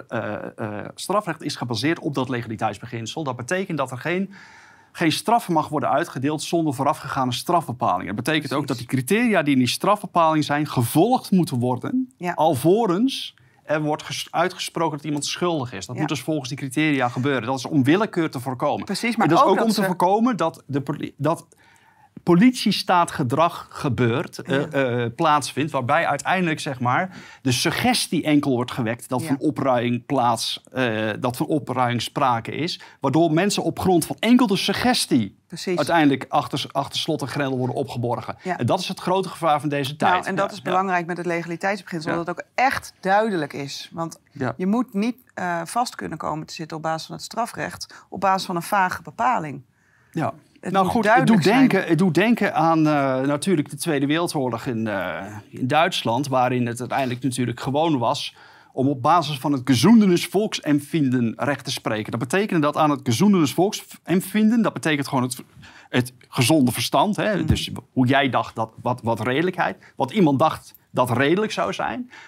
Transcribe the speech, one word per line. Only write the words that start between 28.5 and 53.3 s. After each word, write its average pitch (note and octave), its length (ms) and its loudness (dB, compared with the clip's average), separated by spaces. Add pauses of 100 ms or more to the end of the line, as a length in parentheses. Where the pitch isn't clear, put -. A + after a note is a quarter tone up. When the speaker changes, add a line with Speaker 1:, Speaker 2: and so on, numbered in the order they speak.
Speaker 1:
wordt B2 200 0
gewekt A#2 380 -4
dat B2+ 120 -2
Speaker 2:
Ja. E3 60 -6
Speaker 1:
van C#3+ 120 -2
opruiing B2 680 0
plaats, A#2+ 560 0 (100)
eh, A2 380 0 (100)
dat B2 160 -2
van D#3 100 -2
opruiing B2 560 0
sprake A#2 520 -2
is, D3 260 -6 (200)
waardoor D#3 320 4
mensen F#3 300 2
op - 160 -4
grond F3+ 280 2
van F3+ 120 -8
enkel B3 280 6
de G3 100 2
suggestie E3+ 800 0 (100)
Speaker 2:
Precies. F3+ 300 -6
Speaker 1:
uiteindelijk D3+ 520 2
achter, C#3+ 440 -2
achter - 260 -4
slot D3+ 240 -4
en C3+ 60 -6
grendel C3+ 300 -4
worden B2+ 180 -4
opgeborgen. A#2+ 640 -6
Speaker 2:
Ja. F3+ 160 -6
Speaker 1:
En B2 80 0
dat E3+ 140 2
is - 80 -6
het F#3+ 120 -10
grote F#3 280 0
gevaar D3+ 320 0
van D3+ 80 -4
deze C#3+ 300 -2
Speaker 2:
Nou, - 140 2
Speaker 1:
tijd. F3+ 140 0
Speaker 2:
en - 80 -4
dat G3+ 120 0
Speaker 1:
Ja, G3 60 -10
Speaker 2:
is - 40 -14
Speaker 1:
ja. - 140 -16
Speaker 2:
belangrijk F3+ 360 0
met F3 100 -6
het E3+ 100 -8
legaliteitsbeginsel, E3+ 840 -4
Speaker 1:
Ja. - 60 0
Speaker 2:
dat E3+ 100 -4
het F3 100 -6
ook - 180 -12
echt - 460 -2
duidelijk F#3+ 520 0
is. C#3 400 -10
Want E3 280 -8 (120)
Speaker 1:
Ja. B2+ 240 -4
Speaker 2:
je F#3 100 -2
moet A3+ 280 0
niet, A3 220 -2 (180)
eh, F3 300 -4
vast A#3+ 300 -4
kunnen E3+ 240 -8
komen D#3 280 -6
te - 80 -16
zitten D#3+ 220 -10
op D#3 60 -10
basis D#3+ 240 -4
van E3+ 100 -12
het - 80 -12
strafrecht, - 840 -8
op - 120 -12
basis F#3+ 260 0
van F3+ 100 -6
een E3+ 60 -4
vage F#3 400 -2
bepaling. E3 600 -4 (500)
Speaker 1:
Ja. D3+ 200 -2 (300)
Speaker 2:
Het F3+ 100 -6
Speaker 1:
Nou F#3+ 120 4
Speaker 2:
moet - 100 0
Speaker 1:
goed, A3+ 100 2
het G#3 100 6
Speaker 2:
duidelijk A3+ 300 6
Speaker 1:
doet F#3+ 80 6
Speaker 2:
zijn. B3+ 160 6
Speaker 1:
denken, F#3+ 200 2
het E3 100 4
doet F3+ 160 4
denken G#3 400 2
aan, D#3+ 320 4
eh, C3+ 340 2
natuurlijk C#3+ 500 0